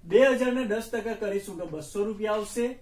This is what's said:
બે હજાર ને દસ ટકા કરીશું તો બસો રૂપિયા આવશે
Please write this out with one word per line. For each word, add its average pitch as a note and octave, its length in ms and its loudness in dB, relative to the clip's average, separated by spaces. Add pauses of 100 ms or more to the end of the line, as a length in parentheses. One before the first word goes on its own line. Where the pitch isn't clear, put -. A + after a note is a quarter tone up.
બે F#3+ 160 6
હજાર B3+ 320 6
ને B3 220 -2
દસ A3+ 180 -6
ટકા A3 300 -4
કરીશું G3 360 -4
તો E3 140 -8
બસો D#3 320 -4
રૂપિયા G#3+ 320 -2
આવશે A#3 300 -2 (160)